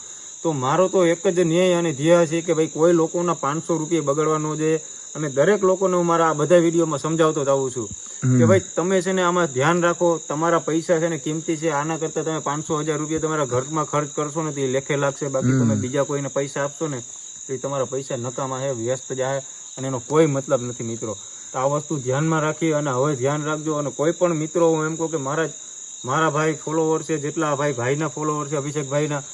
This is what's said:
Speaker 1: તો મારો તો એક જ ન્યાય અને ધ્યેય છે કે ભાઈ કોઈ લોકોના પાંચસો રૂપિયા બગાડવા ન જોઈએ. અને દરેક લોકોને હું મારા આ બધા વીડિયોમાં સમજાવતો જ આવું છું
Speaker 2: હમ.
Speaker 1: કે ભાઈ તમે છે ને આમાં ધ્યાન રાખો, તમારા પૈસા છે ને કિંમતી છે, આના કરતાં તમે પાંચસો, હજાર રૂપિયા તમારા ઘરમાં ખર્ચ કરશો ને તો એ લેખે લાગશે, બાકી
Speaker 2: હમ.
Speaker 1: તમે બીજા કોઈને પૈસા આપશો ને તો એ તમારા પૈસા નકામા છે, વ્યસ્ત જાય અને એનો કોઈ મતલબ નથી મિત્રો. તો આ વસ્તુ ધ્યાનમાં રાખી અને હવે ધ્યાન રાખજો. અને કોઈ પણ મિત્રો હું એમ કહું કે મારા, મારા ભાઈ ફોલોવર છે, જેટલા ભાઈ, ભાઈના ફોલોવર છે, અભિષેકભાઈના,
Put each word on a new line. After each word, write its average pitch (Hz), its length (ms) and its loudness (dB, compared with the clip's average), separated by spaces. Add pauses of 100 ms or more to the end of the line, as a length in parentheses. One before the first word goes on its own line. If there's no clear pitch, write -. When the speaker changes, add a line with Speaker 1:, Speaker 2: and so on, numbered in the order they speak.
(440)
Speaker 1:
તો 165 80 2
મારો 147 360 2
તો 180 180 4
એક 170 220 2
જ 175 120 2
ન્યાય 175 340 4
અને 170 200 2
ધ્યેય 165 320 6
છે 165 160 -2
કે 170 120 0
ભાઈ 156 140 2
કોઈ 165 260 4
લોકોના 170 400 2
પાંચસો 160 440 -2
રૂપિયા 156 240 0
બગાડવા 151 360 2
ન 151 180 -4
જોઈએ. 156 240 2 (360)
અને 151 140 -4
દરેક 170 340 4
લોકોને 185 320 4
હું 175 100 2
મારા 165 240 4
આ 156 40 2
બધા 156 240 6
વીડિયોમાં 165 420 4
સમજાવતો 156 460 2
જ - 20 -2
આવું 135 240 2
છું 113 180 -6 (340)
Speaker 2:
હમ. 127 140 4
Speaker 1:
કે 120 80 6
ભાઈ 185 160 6 (140)
તમે 180 260 2
છે 190 100 -2
ને 185 120 2
આમાં 175 300 2
ધ્યાન 160 300 2
રાખો, 170 440 2
તમારા 165 320 2
પૈસા 160 400 0
છે 165 80 2
ને 160 100 -2
કિંમતી 156 400 -4
છે, 160 120 -2
આના 151 280 0
કરતાં 156 260 -4
તમે 160 160 -4
પાંચસો, 147 400 -2
હજાર 151 180 -2
રૂપિયા 151 220 -2
તમારા 156 260 0
ઘરમાં 139 400 -2
ખર્ચ 147 300 -2
કરશો 147 280 -4
ને 151 80 -4
તો 139 80 -6
એ 135 80 0
લેખે 135 280 0
લાગશે, 143 320 -2
બાકી 131 240 0
Speaker 2:
હમ. 131 80 4
Speaker 1:
તમે 113 160 2
બીજા 127 280 0
કોઈને 139 240 -4
પૈસા 139 360 -4
આપશો 143 240 -4
ને 127 160 -6 (440)
તો 139 60 -6
એ 127 40 -4
તમારા 135 280 -4
પૈસા 135 300 -6
નકામા 131 440 -6
છે, 139 120 -2
વ્યસ્ત 127 420 -4
જાય 131 260 -2 (380)
અને 131 100 -6
એનો 127 200 -4
કોઈ 156 180 6
મતલબ 139 360 0
નથી 120 220 -8
મિત્રો. 113 340 -6 (360)
તો 135 60 -4
આ 131 80 2
વસ્તુ 147 300 -2
ધ્યાનમાં 147 440 0
રાખી 156 300 0
અને 147 200 0
હવે 135 240 0
ધ્યાન 143 280 0
રાખજો. 151 320 -2
અને 147 140 -2
કોઈ 147 220 0
પણ 175 220 2
મિત્રો 160 360 2
હું 156 160 2
એમ 160 100 -4
કહું 160 160 -4
કે 160 60 -2
મારા, 147 320 -2 (560)
મારા 151 240 2
ભાઈ 151 240 0
ફોલોવર 156 500 0
છે, 156 140 -2
જેટલા 147 380 -2
ભાઈ, 143 180 0
ભાઈના 131 340 -2
ફોલોવર 151 400 -4
છે, 151 80 -4
અભિષેકભાઈના, 143 640 -2 (120)